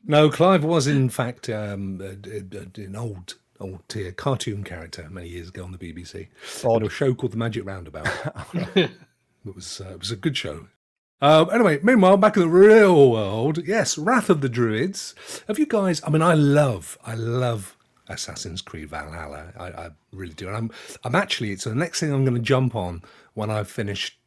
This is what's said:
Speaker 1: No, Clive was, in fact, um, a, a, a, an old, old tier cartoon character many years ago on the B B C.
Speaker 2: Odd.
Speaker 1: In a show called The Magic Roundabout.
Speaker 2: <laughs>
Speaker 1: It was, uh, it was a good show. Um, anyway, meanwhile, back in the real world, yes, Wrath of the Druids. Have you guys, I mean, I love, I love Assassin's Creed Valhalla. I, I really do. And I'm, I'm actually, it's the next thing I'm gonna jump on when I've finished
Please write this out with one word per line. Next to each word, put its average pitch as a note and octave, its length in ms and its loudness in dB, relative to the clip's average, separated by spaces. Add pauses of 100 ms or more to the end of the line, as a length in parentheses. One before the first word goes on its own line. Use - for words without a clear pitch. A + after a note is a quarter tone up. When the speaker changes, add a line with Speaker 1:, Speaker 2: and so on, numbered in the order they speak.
Speaker 1:
No, D3+ 240 6
Clive F3 320 4
was, D#3 240 2
in C3+ 220 2
fact, B2 400 -6
um, G2 520 -8
a, G2 40 -12 (220)
a, G2+ 340 -12
a, G2 260 -16
an G2 80 -14
old, G#2+ 400 -12 (240)
old F#2+ 280 -14
tier F#2 240 -10
cartoon G#2+ 520 -6
character E2+ 480 -14
many F2 160 -14
years F2 220 -14
ago F#2 140 -16
on F#2 80 -14
the F2+ 60 -14
B F2 140 -14
B F2 120 -16
C. F#2 260 -16 (360)
Speaker 2:
Odd. A2+ 160 4
Speaker 1:
In G#2+ 60 -2
a - 20 -4
show C3 240 0
called A#2 200 -4
The A2+ 40 -6
Magic A2+ 260 -4
Roundabout. E2+ 440 -10 (680)
Speaker 2:
<laughs> - 20 -2
Speaker 1:
It - 800 -4
was, - 260 -14
uh, F#2+ 100 -14
it F2+ 80 -16
was F#2 120 -10
a A2+ 40 -4
good C3+ 200 -4
show. D2+ 320 -10 (540)
Um, D#3 320 6
anyway, F#3+ 300 4
meanwhile, G3+ 340 6
back G#3 200 4
in F#3 40 4
the E3 80 2
real F#3 600 10
world, A2+ 560 -2
yes, G#3 320 -2
Wrath G#3+ 320 0
of D3+ 100 4
the C3+ 80 -2
Druids. A#2 640 -2 (340)
Have G#3+ 120 -4
you D4+ 80 4
guys, F#3+ 380 0
I D#3 40 -4
mean, D#3 140 2
I E3+ 100 6
love, C#3+ 720 2
I A2 100 -8
love A#2 640 -4 (300)
Assassin's - 560 -12
Creed D#2 260 -14
Valhalla. D#2 680 -14
I, F2 80 -12
I E2+ 220 -14 (220)
really F#2 220 -14
do. F#2 140 -12
And G#2 100 -8
I'm, A2+ 140 -6 (320)
I'm B2 120 -6
actually, F3+ 360 -2
it's F#2+ 140 -10
the A2 100 -6
next E3 240 -4
thing D#3 120 -2
I'm C3+ 140 0
gonna A#2+ 140 0
jump C3 360 0
on F2 280 -8 (320)
when G#2+ 160 -6
I've G#2+ 180 -4
finished G2+ 580 -8